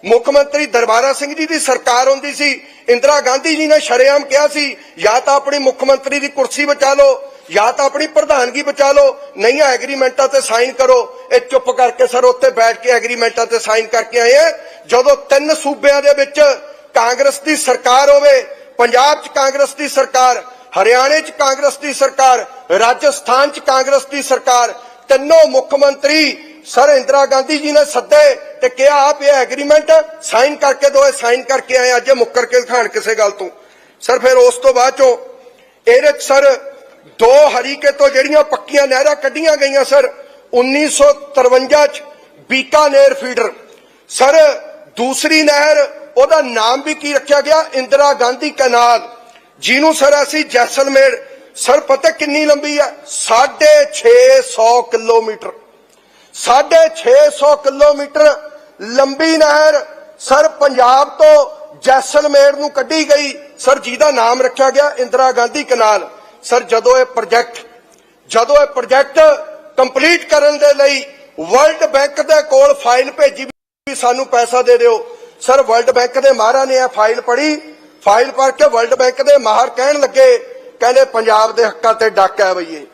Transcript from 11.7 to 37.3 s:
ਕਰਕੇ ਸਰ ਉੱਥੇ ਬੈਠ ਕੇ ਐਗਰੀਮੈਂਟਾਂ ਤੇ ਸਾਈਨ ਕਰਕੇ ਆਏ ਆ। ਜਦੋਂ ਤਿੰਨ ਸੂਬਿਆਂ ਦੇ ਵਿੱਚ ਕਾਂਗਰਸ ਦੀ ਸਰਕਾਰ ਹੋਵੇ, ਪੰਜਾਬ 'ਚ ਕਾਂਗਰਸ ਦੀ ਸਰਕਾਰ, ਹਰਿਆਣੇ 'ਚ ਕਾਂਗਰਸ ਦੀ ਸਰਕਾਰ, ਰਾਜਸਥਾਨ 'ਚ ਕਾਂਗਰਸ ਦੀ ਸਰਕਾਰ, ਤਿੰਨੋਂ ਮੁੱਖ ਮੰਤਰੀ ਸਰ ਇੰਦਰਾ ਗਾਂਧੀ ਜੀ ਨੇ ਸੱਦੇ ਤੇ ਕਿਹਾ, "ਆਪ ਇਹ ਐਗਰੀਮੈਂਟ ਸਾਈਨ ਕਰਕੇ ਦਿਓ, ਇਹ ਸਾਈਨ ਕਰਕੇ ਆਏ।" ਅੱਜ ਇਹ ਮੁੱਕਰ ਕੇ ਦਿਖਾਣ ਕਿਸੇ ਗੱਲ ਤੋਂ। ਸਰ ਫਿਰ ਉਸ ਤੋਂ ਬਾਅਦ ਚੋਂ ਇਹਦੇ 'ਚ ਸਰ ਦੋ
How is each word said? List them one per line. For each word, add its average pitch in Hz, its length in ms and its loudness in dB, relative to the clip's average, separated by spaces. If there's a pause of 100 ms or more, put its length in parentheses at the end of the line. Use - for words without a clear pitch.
ਕਰਕੇ 247 360 0
ਸਰ 247 180 -2
ਉੱਥੇ 247 260 2
ਬੈਠ 226 320 -2
ਕੇ 247 80 -2
ਐਗਰੀਮੈਂਟਾਂ 233 560 -2
ਤੇ 226 120 -4
ਸਾਈਨ 220 280 -4
ਕਰਕੇ 226 340 -4
ਆਏ 240 160 4
ਆ। 320 220 2 (280)
ਜਦੋਂ 254 300 2
ਤਿੰਨ 285 380 -2
ਸੂਬਿਆਂ 285 480 -2
ਦੇ 285 120 4
ਵਿੱਚ 285 260 -4 (540)
ਕਾਂਗਰਸ 247 440 0
ਦੀ 302 180 -4
ਸਰਕਾਰ 262 540 0
ਹੋਵੇ, 285 360 4 (320)
ਪੰਜਾਬ 254 440 0
'ਚ 269 60 -18
ਕਾਂਗਰਸ 269 460 -2
ਦੀ 294 140 -8
ਸਰਕਾਰ, 254 560 0 (380)
ਹਰਿਆਣੇ 262 380 2
'ਚ 311 100 -14
ਕਾਂਗਰਸ 277 480 -4
ਦੀ 285 140 -8
ਸਰਕਾਰ, 254 540 0 (320)
ਰਾਜਸਥਾਨ 254 720 0
'ਚ 302 80 -16
ਕਾਂਗਰਸ 262 480 -2
ਦੀ 277 160 -8
ਸਰਕਾਰ, 247 500 -2 (360)
ਤਿੰਨੋਂ 294 400 4
ਮੁੱਖ 262 260 -2
ਮੰਤਰੀ 285 680 -2 (220)
ਸਰ 269 220 2
ਇੰਦਰਾ 277 380 2
ਗਾਂਧੀ 269 320 -2
ਜੀ 294 140 -6
ਨੇ 294 120 2
ਸੱਦੇ 294 500 2
ਤੇ - 340 -8
ਕਿਹਾ, 277 400 2
"ਆਪ 285 140 -4
ਇਹ 277 60 0
ਐਗਰੀਮੈਂਟ 285 640 0 (300)
ਸਾਈਨ 277 340 -2
ਕਰਕੇ 277 340 0
ਦਿਓ, 277 160 2
ਇਹ 262 60 0
ਸਾਈਨ 240 300 -4
ਕਰਕੇ 254 340 -4
ਆਏ।" 247 200 0
ਅੱਜ 240 120 -4
ਇਹ 269 60 4
ਮੁੱਕਰ 240 320 -2
ਕੇ 247 140 0
ਦਿਖਾਣ 233 280 -4
ਕਿਸੇ 214 260 -6
ਗੱਲ 208 160 0
ਤੋਂ। 190 200 -12 (500)
ਸਰ 247 180 -2
ਫਿਰ 254 180 2
ਉਸ 247 180 4
ਤੋਂ 247 200 0
ਬਾਅਦ 254 220 0
ਚੋਂ 254 200 2 (680)
ਇਹਦੇ 277 260 2
'ਚ 294 100 -8
ਸਰ 277 500 0 (460)
ਦੋ 233 140 4